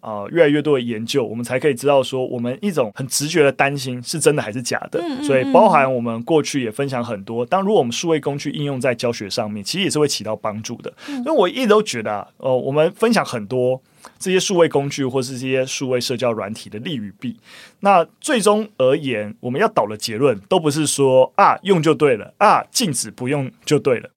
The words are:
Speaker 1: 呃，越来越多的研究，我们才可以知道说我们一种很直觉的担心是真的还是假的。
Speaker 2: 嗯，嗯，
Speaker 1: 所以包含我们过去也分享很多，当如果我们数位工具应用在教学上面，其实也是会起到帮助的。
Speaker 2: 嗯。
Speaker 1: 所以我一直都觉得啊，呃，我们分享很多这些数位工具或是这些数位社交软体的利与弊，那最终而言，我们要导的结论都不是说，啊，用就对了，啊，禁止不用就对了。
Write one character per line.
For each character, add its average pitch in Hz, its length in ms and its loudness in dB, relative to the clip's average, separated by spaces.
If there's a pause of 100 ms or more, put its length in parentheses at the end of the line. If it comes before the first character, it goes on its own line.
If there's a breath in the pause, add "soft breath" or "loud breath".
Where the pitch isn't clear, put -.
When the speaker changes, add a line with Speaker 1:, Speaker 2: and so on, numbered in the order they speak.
Speaker 1:
呃， 104 320 -8
越 165 100 6
来 147 60 6
越 147 120 2
多 147 160 2
的 127 40 0
研 117 240 -6
究， 131 200 0
我 107 80 -8
们 117 80 -6
才 127 160 -2
可 147 120 2
以 139 40 2
知 127 140 -4
道 139 160 4
说 127 220 -4
我 123 120 -6
们 120 240 -4
一 202 80 -2
种 135 240 0
很 135 140 -10
直 - 180 -4
觉 160 160 2
的 139 80 6
担 139 280 0
心 127 260 -8
是 160 160 -6
真 147 160 4
的 135 80 -2
还 110 80 -8
是 123 100 -6
假 120 160 -4 (140)
的。 - 100 -2
Speaker 2:
嗯， 294 200 -6
嗯， - 20 -6
Speaker 1:
所 135 160 2
以 127 140 -2
包 196 160 8
含 143 220 4
我 123 100 -2
们 117 220 -4
过 151 200 2
去 143 180 -4
也 117 80 -4
分 139 200 -4
享 127 120 -4
很 110 220 -8
多， 113 220 -4
当 180 160 0
如 196 100 0
果 208 80 4
我 143 40 4
们 120 60 -2
数 165 200 -4
位 156 100 2
工 143 180 -4
具 143 140 -6
应 151 140 -4
用 139 160 -4
在 127 120 0
教 120 200 -2
学 107 160 -8
上 107 200 -4
面， 104 140 -8
其 156 140 -6
实 190 80 0
也 151 40 0
是 127 80 -2
会 151 80 4
起 - 160 -4
到 107 140 -6
帮 107 260 -6
助 117 200 -10
的。 - 120 -12 (140)
Speaker 2:
嗯。 277 160 -8
Speaker 1:
所 285 80 -4
以 320 40 0
我 196 120 4
一 214 140 -4
直 254 60 0
都 208 140 6
觉 120 220 -6
得 107 80 -4
啊， 101 240 -6
呃， 131 180 -2
我 127 160 -2
们 151 220 2
分 226 220 2
享 180 100 2
很 117 240 -8
多 127 340 0 (380 loud breath)
这 - 100 -6
些 185 80 2
数 180 200 0
位 165 100 6
工 143 220 0
具 139 160 -4
或 131 160 -2
是 127 180 -8
这 131 80 -6
些 131 180 0
数 131 220 -8
位 123 140 0
社 123 160 -4
交 123 160 0
软 107 200 -6
体 - 160 -16
的 101 100 -12
利 147 180 -8
与 104 200 -8
弊， 120 220 -10 (400 loud breath)
那 190 260 4 (140)
最 233 220 0
终 208 260 2 (100)
而 131 200 4
言， 107 420 -4
我 127 100 -8
们 135 120 -2
要 214 80 2
导 110 180 0
的 107 80 -8
结 107 220 -8
论 131 200 2 (120)
都 185 100 4
不 156 100 0
是 147 160 -2
说， 131 520 4
啊， 170 260 6
用 185 180 2
就 151 140 4
对 131 220 2
了， 98 220 -12
啊， 202 300 6
禁 196 220 -2
止 113 180 -6
不 123 200 -8
用 139 200 -2 (140)
就 147 160 2
对 127 220 0
了。 - 160 -16